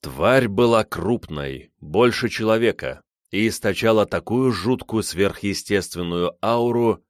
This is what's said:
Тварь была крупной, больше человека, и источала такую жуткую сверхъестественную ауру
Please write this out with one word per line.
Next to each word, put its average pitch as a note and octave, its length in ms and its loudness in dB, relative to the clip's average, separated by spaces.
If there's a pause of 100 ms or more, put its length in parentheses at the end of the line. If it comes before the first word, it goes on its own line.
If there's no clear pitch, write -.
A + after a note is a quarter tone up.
Тварь G#2+ 480 2
была A2+ 340 4
крупной, D2+ 960 -6
больше A#2 520 0
человека, A2 720 -2 (280)
и G#2+ 180 0
источала G#2 580 2
такую A#2+ 440 0
жуткую A2 520 -2
сверхъестественную F2+ 1400 -2
ауру A#2 680 0